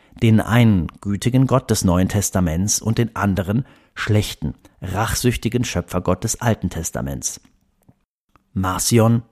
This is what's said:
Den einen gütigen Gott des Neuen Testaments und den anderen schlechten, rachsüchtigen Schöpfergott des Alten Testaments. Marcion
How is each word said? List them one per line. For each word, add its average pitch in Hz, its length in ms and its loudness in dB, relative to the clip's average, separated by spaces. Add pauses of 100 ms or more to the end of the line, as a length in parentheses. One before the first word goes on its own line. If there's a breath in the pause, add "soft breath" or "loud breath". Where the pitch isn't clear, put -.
(220 soft breath)
Den 110 180 6
einen 107 460 4 (140)
gütigen 120 480 0
Gott 127 240 0
des 104 120 -2
Neuen 92 240 2
Testaments 92 720 -2
und 110 180 -2
den 117 180 -2
anderen 101 500 -2 (300 soft breath)
schlechten, - 580 -2 (260 soft breath)
rachsüchtigen 104 840 -2
Schöpfergott 90 580 -4
des - 180 -4
Alten 107 300 -2
Testaments. 69 720 -8 (1120)
Marcion 110 800 2